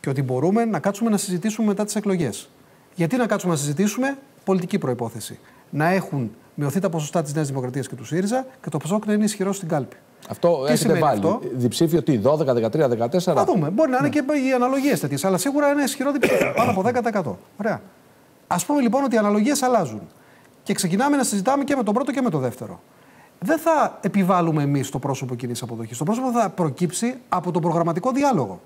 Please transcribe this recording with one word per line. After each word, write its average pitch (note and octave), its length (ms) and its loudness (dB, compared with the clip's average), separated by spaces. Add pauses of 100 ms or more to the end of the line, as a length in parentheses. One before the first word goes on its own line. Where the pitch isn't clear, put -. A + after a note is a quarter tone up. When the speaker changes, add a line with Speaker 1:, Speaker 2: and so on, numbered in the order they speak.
Speaker 1:
και - 80 -4
ότι C#3 140 0
μπορούμε D3+ 420 2
να G#3 140 -2
κάτσουμε G3+ 320 0
να G#3 60 2
συζητήσουμε G3+ 500 -2
μετά G#3 180 0
τις G#3 120 -8
εκλογές. F#3 520 -2 (460)
Γιατί E3 220 0
να A#3+ 100 2
κάτσουμε G#3+ 260 0
να D3+ 60 0
συζητήσουμε; G#3 580 0 (280)
Πολιτική F#3+ 340 0
προϋπόθεση. A#2 600 -6 (320)
Να D3+ 180 0
έχουν E3 420 -2 (240)
μειωθεί D3 260 -2
τα F#3+ 80 0
ποσοστά E3 340 -2
της D3 120 -6
Νέας D#3 140 -2
Δημοκρατίας C3 400 -4
και - 60 -12
του A#2+ 100 -14
σύριζα G3+ 420 -2 (160)
και - 60 -8
το D#3 100 -4
πασόκ G3+ 280 -2
να G#3 60 0
είναι G#3+ 120 2
ισχυρό G3+ 280 -2
στην F#3+ 160 -6
κάλπη. D3 280 -4 (320)
Speaker 2:
Αυτό - 280 0
Speaker 1:
Τι C3 60 -2
Speaker 2:
έχετε D3 140 2
Speaker 1:
σημαίνει F#3+ 240 2
Speaker 2:
βάλει. C3+ 180 4
Speaker 1:
αυτό; F3+ 220 0 (140)
Speaker 2:
Διψήφιο D3 480 2
τι, C#3+ 160 2
δώδεκα, C3+ 360 4
δεκατρία, A#2+ 340 2
δεκατέσσερα; B2 560 2
Speaker 1:
Θα F#4 80 2
δούμε. D#3+ 180 2
Μπορεί C4+ 200 2
να B3 60 0
είναι C#4 120 2
Speaker 2:
Ναι. D4 120 0
Speaker 1:
και C#4+ 280 0
οι C4+ 40 2
αναλογίες C4 480 2
τέτοιες, C#3 240 -4
αλλά F#3+ 140 2
σίγουρα C#4+ 300 2
είναι C#4+ 140 2
ισχυρό C4+ 300 -2
διψήφιο, A#3+ 420 2
<coughs> - 20 -2
πάνω A#3+ 140 2
από F#3+ 120 0
δέκα A#3+ 160 2
τοις A#3 100 0
εκατό. E3 300 -4 (220)
Ωραία. G3+ 200 -2 (680)
Ας F3 180 -2
πούμε, D4 160 2
λοιπόν, B3+ 240 2
ότι B3 100 0
οι A3+ 40 6
αναλογίες G#3 440 2
αλλάζουν. F3 380 2 (640)
Και - 120 -2
ξεκινάμε A#3+ 420 2
να C4 80 2
συζητάμε B3+ 400 0
και C#4 120 0
με B3+ 60 0
τον G3+ 120 0
πρώτο C4 180 0
και C#4 80 -2
με B3 100 2
τον D#3 100 0
δεύτερο. A2+ 400 -6 (580)
Δεν D4+ 200 0
θα D#4 420 2
επιβάλλουμε F3 640 2
εμείς C#3+ 280 0
το C#3 80 -6
πρόσωπο B2+ 360 -4
κοινής A#2+ 280 -6
αποδοχής. A2+ 360 -10
Το D#3 60 -4
πρόσωπο A#3+ 280 -2
θα A3+ 180 2
προκύψει F3+ 640 -2 (140)
από F3+ 220 -2
τον E3+ 120 0
προγραμματικό E3+ 500 0
διάλογο. G#3 540 0